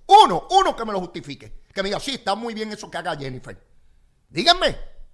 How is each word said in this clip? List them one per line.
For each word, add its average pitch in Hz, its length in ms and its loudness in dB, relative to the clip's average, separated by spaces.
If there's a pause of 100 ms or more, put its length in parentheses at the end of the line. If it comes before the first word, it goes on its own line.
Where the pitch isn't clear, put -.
Uno, 359 420 8
uno 359 260 4
que 226 100 -8
me 220 60 -6
lo 196 80 -4
justifique. 143 600 -12 (120)
Que 196 100 -4
me 196 60 -4
diga, 196 100 -4
"Sí, 269 160 -6
está 196 200 -4
muy 233 180 -8
bien 214 180 -8
eso 208 180 -14
que 165 80 -12
haga 170 180 -6
Jennifer". 131 460 -12 (680)
Díganme. 330 460 2 (380)